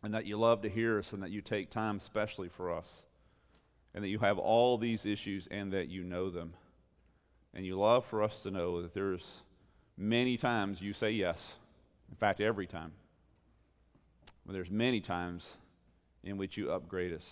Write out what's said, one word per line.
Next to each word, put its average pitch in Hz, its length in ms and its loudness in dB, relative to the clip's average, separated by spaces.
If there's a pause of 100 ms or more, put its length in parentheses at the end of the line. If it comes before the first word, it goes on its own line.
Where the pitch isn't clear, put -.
and 107 100 -4
that 110 120 -2
you 104 120 -4
love 113 240 6
to 107 60 -2
hear 110 320 2
us, - 120 -8
and 98 120 -6
that 87 60 -6
you 104 100 -4
take 98 300 -4
time 110 280 -2
specially 104 500 -4
for 87 240 -4
us, 80 140 -6 (1080)
and 104 100 -4
that 98 40 0
you 104 120 0
have 101 180 4
all 120 400 6
these 113 280 0
issues 98 440 -4
and 98 220 -4
that 92 160 -2
you 90 160 -8
know 90 260 -2
them. 85 240 -8 (960)
And 95 140 -6
you 92 100 -2
love 113 300 8
for 110 160 0
us 107 220 0
to 98 80 -4
know 87 300 0
that 85 120 -10
there's 98 320 -2 (720)
many 117 380 2
times 101 440 0
you 101 120 -6
say 107 180 2
yes. 92 440 0 (540)
In - 80 -16
fact, - 240 4
every 101 280 2
time. 82 240 -6 (1500)
But 90 60 -8
there's 90 180 -4
many 113 300 2
times 87 560 -6 (680)
in 98 140 -8
which 98 200 -4
you 95 140 -2
upgrade 90 420 -2
us 80 200 -10